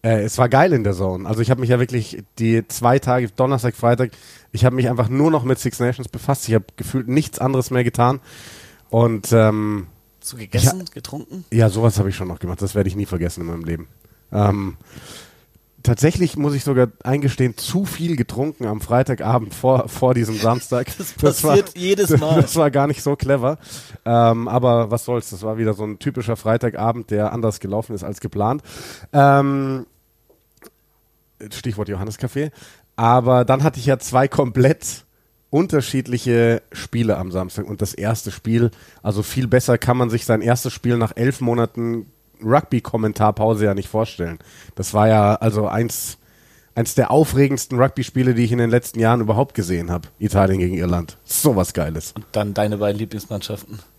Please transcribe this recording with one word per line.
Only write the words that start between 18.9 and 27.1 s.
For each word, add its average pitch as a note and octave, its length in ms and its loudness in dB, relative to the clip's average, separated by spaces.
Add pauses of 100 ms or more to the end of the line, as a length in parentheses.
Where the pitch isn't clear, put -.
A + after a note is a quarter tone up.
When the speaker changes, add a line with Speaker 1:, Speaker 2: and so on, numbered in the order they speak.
Speaker 1:
vor, C3 360 2
vor B2+ 240 2
diesem A2+ 260 -2
Samstag. A#2+ 540 0
Speaker 2:
<laughs> - 40 -14
Das - 220 -12
Speaker 1:
Das D3 240 2
war, D#3 140 2
Speaker 2:
passiert G3 200 0
jedes F#3+ 320 0
Speaker 1:
<laughs> D3 100 6
Speaker 2:
Mal. D#3 220 4
Speaker 1:
das - 140 0
war D3+ 160 4
gar C#3 160 2
nicht - 160 -4
so C#3+ 140 -2
clever. C#3 400 0 (480)
Ähm, A#2 420 4
aber A#2 420 2
was A#2 160 -2
soll's, A#2+ 260 -4
das G2 120 -12
war A2 140 -4
wieder A2 160 0
so G2+ 100 -6
ein G#2+ 160 -8
typischer A#2 380 -4
Freitagabend, A#2 720 -2